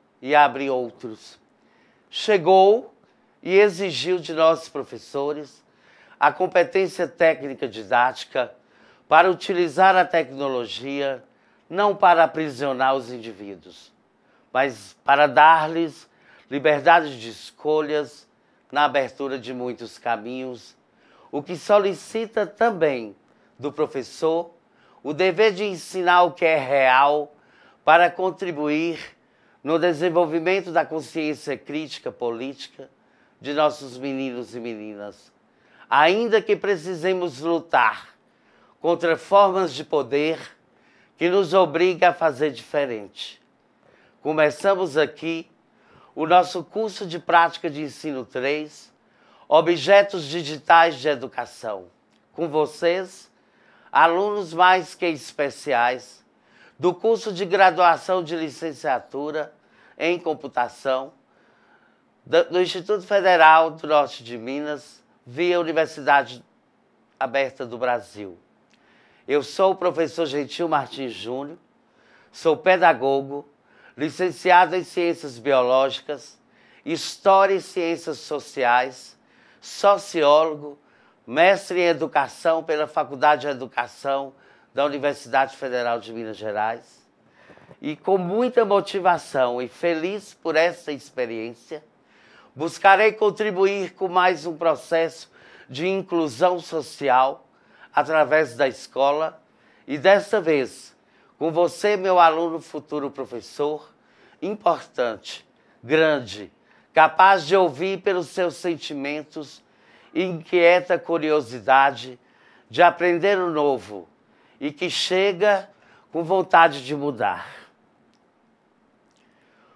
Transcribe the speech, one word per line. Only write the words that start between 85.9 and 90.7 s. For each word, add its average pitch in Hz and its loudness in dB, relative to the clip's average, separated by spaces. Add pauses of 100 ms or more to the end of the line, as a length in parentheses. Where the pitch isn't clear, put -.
de 113 -16
Minas 110 -12
Gerais. 107 -8 (800)
E 151 -8
com 196 0
muita 226 0
motivação 175 0
e 120 -8
feliz 175 -6
por 160 -4
essa 165 0